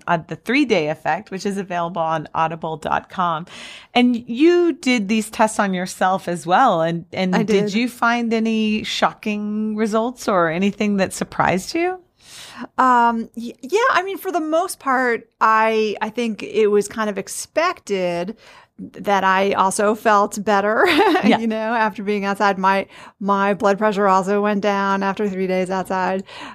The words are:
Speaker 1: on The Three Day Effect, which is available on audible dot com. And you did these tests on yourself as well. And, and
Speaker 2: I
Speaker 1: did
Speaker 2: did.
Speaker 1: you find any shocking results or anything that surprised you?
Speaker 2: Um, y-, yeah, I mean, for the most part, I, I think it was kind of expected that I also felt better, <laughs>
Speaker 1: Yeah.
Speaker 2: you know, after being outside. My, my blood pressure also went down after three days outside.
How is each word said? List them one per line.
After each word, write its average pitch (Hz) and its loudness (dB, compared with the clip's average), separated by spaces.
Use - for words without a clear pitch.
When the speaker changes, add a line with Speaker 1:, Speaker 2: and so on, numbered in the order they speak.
Speaker 1:
on 170 0
The 160 -10
Three 269 0
Day 180 0
Effect, 156 -4
which 185 -10
is 196 -4
available 175 -4
on 160 -2
audible 160 -2
dot - -4
com. 175 -2
And 247 2
you 339 4
did 247 0
these 220 0
tests 220 0
on 196 0
yourself 185 -2
as 165 -6
well. 190 4
And, 165 -2
and 185 0
Speaker 2:
I 180 2
Speaker 1:
did 202 2
Speaker 2:
did. 196 -4
Speaker 1:
you 240 0
find 233 0
any 220 0
shocking 208 -2
results 226 -2
or 175 2
anything 202 0
that 190 0
surprised - -4
you? 359 -2
Speaker 2:
Um, 240 4
y-, 233 -10
yeah, 349 -2
I 349 2
mean, 392 -6
for 370 -8
the 339 0
most 320 -2
part, 254 -2
I, 220 2
I 220 -4
think 226 -4
it 208 2
was 208 2
kind 214 -4
of 196 -6
expected 196 -4
that 190 -2
I 190 4
also 202 2
felt 208 2
better, 208 2
<laughs> - 4
Speaker 1:
Yeah. 330 4
Speaker 2:
you 226 -2
know, 220 -2
after 220 -2
being 202 -2
outside. 196 0
My, 196 2
my 196 2
blood 196 2
pressure 208 2
also 190 2
went 208 0
down 196 0
after 196 -2
three 190 -4
days 185 0
outside. 190 -2